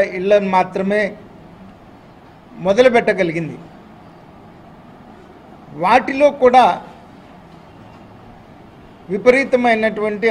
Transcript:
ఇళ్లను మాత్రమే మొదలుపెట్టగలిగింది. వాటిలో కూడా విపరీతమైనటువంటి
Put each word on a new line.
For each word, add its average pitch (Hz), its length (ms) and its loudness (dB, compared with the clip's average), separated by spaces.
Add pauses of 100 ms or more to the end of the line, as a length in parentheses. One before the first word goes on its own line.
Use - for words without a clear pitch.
(200)
ఇళ్లను 196 360 0
మాత్రమే 190 460 -2 (1500)
మొదలుపెట్టగలిగింది. 185 1040 0 (2250)
వాటిలో 269 440 2 (160)
కూడా 247 200 6 (2500)
విపరీతమైనటువంటి 220 1200 0